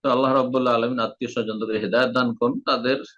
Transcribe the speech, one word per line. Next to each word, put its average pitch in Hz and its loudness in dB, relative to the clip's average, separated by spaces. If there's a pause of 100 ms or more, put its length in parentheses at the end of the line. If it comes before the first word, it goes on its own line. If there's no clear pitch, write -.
তো 139 0
আল্লাহ 131 2
রাব্বুল 127 2
আলামিন 120 0
আত্মীয় 117 -4
স্বজনদেরকে 110 -4
হেদায়েত 113 2
দান 120 0
করুন, 123 -2
তাদের 131 -2 (200)